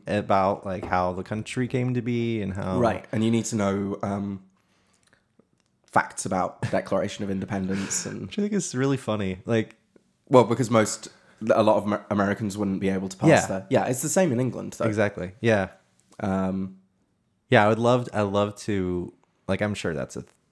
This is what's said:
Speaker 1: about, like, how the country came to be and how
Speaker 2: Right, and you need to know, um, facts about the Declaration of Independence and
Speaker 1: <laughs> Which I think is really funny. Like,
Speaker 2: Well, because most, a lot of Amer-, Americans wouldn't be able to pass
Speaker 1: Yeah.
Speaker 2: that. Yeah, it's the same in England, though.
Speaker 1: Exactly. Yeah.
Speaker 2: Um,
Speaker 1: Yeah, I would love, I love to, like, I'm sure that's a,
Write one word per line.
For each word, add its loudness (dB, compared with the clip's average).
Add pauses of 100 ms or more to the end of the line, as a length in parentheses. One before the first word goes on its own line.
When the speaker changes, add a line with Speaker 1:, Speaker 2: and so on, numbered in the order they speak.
Speaker 1:
about, 0
like, -6
how 0
the -8
country -6
came -2
to -2
be -2
and -4
how -2
Speaker 2:
Right, 0
and 0
you 4
need 2
to -4
know, 0
um, -4 (1400)
facts -2
about -2
the -2
Declaration -2
of -4
Independence -4
and -10
Speaker 1:
<laughs> -10
Which -10
I 0
think -2
is -2
really 0
funny. -4
Like, 0 (520)
Speaker 2:
Well, 8
because 0
most, 2 (420)
a 6
lot 6
of -4
Amer-, -2
Americans 0
wouldn't -2
be 0
able -2
to -12
pass 2
Speaker 1:
Yeah. 6
Speaker 2:
that. -6
Yeah, 4
it's -2
the -2
same 2
in 0
England, -4
though. -4
Speaker 1:
Exactly. 0
Yeah. 2 (520)
Speaker 2:
Um, -2 (680)
Speaker 1:
Yeah, 6
I 6
would 4
love, 2
I 0
love 0 (100)
to, -2 (340)
like, 0
I'm -2
sure -4
that's -6
a, -10 (280)